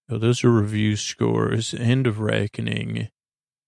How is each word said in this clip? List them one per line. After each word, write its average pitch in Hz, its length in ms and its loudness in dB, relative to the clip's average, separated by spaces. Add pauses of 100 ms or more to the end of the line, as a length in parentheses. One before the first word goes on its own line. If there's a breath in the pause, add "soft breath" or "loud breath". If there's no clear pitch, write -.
(100)
oh, 113 80 -4
those 117 240 2
are 123 80 6
review 107 460 2
scores. 113 800 -2
End 123 340 2
of 107 100 -2
Reckoning. 110 880 -4 (600)